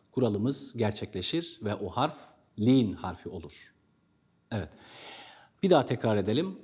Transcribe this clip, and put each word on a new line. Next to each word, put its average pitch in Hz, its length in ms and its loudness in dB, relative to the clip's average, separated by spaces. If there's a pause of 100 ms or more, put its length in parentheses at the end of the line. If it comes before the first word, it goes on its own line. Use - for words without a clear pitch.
(100)
kuralımız 120 680 0
gerçekleşir 117 840 -2
ve 104 120 -2
o 101 140 -6
harf 147 280 -2 (420)
lin 113 340 6
harfi - 360 -8
olur. - 460 -14 (760)
Evet. 90 180 -4 (960)
Bir 190 80 4
daha 147 140 8
tekrar 117 320 2
edelim. 120 480 0